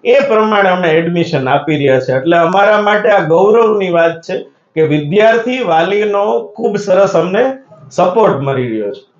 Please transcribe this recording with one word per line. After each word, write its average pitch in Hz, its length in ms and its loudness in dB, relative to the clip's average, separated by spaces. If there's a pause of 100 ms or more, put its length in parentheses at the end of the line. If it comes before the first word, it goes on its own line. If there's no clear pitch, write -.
એ 247 160 2
પ્રમાણે 214 500 0
અમે 180 180 0
એડમિશન 165 600 -2
આપી 143 280 -2
રહ્યા 135 220 2
છે. 127 140 -4
એટલે 160 240 0
અમારા 202 440 2
માટે 208 280 0
આ 202 100 4
ગૌરવની 196 680 2
વાત 165 320 0
છે - 180 -8 (360)
કે 156 60 0
વિદ્યાર્થી 214 840 0
વાલીનો 202 760 0
ખૂબ 214 360 -6
સરસ 190 400 0
અમને 202 420 0 (340)
સપોર્ટ 180 440 2
મળી 131 320 -4
રહ્યો 107 240 -6
છે. - 280 -16